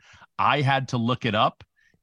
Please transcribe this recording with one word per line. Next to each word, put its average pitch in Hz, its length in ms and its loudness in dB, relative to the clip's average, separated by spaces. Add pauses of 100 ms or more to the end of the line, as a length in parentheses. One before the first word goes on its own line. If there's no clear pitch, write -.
(380)
I 123 240 2
had 139 280 0
to 127 80 -4
look 117 280 -2
it 107 100 0
up, 127 280 0 (400)